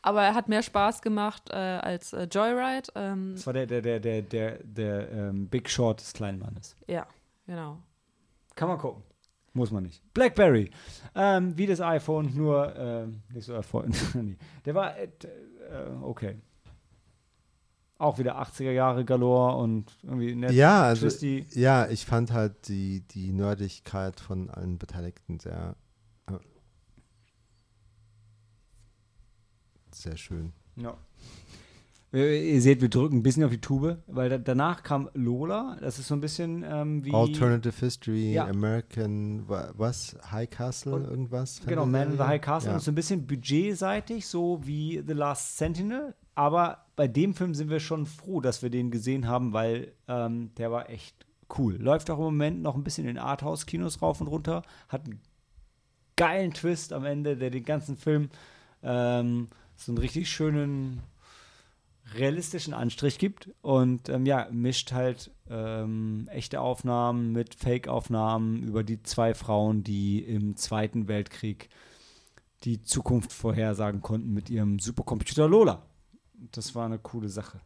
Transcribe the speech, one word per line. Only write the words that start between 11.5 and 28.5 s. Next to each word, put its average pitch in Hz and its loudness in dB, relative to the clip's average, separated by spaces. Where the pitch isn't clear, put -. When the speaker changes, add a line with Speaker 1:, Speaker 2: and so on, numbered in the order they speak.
Speaker 2:
wie 196 2
das 180 2
iPhone, 156 0
nur, 143 2
ähm, 113 -6
nicht 113 -12
so 120 -12
erfolgreich. - -2
<laughs> - -4
Nee. 104 -4
Der 147 -4
war, 196 0
äh, 101 -6
äh, - -14
okay. 110 -8
Auch 151 2
wieder 123 -2
achtziger 131 -4
Jahre 127 2
galore 123 4
und 113 -2
irgendwie 120 -4
nett, 123 0
Speaker 3:
Ja, 160 10
also, 117 4
Speaker 2:
twisty. 135 0
Speaker 3:
ja, 127 6
ich 113 -4
fand 117 2
halt 107 -2
die, 95 -4
die 95 -6
Nerdigkeit 98 -2
von 92 -6
allen 90 -6
Beteiligten 87 -10
sehr, 82 -8
äh, 95 -6